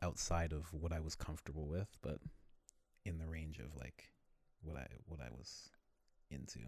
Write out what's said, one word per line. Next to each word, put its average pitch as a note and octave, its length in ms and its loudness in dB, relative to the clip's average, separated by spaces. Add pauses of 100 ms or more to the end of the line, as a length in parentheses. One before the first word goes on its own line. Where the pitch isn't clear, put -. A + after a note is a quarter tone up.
outside E2+ 500 6
of D#2 200 0
what D#2+ 200 2
I D#2 80 2
was D#2 160 0
comfortable D#2 520 -2
with, F2+ 340 2
but - 180 0 (840)
in E2+ 140 2
the D#2+ 80 2
range D#2+ 340 0
of, D2+ 160 -6
like, - 360 -6 (500)
what D#2 140 -2
I, C2+ 100 -2 (200)
what D#2+ 140 -2
I B1 100 -2
was - 400 -8 (600)
into. C2+ 380 -4